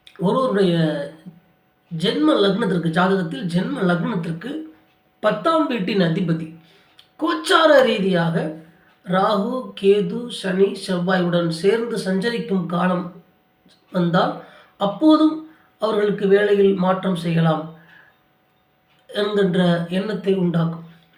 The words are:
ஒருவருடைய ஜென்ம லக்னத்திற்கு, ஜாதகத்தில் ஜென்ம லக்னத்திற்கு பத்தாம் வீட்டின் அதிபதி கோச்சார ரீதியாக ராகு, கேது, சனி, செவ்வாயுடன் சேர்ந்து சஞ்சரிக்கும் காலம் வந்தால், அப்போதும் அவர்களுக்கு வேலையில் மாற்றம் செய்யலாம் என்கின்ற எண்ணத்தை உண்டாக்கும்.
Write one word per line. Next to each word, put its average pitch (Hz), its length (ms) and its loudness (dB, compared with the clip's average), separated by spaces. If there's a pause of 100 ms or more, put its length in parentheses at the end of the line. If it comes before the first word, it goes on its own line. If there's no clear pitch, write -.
(180)
ஒருவருடைய 202 560 2 (1160)
ஜென்ம 247 440 0
லக்னத்திற்கு, 190 540 0
ஜாதகத்தில் 185 580 -2
ஜென்ம 196 360 -2
லக்னத்திற்கு 175 680 -2 (720)
பத்தாம் 302 440 0
வீட்டின் 214 340 -2
அதிபதி 165 460 0 (720)
கோச்சார 320 500 2 (120)
ரீதியாக 185 540 0 (720)
ராகு, 202 500 0 (180)
கேது, 202 440 2 (120)
சனி, 190 460 0
செவ்வாயுடன் 175 720 0
சேர்ந்து 226 480 -2
சஞ்சரிக்கும் 190 680 -4
காலம் 175 380 -2 (880)
வந்தால், 170 420 0 (460)
அப்போதும் 311 560 4 (460)
அவர்களுக்கு 208 460 0
வேலையில் 202 460 4
மாற்றம் 185 420 0
செய்யலாம் 165 460 0 (1500)
என்கின்ற 202 500 0 (280)
எண்ணத்தை 190 460 -2
உண்டாக்கும். 170 500 -2 (340)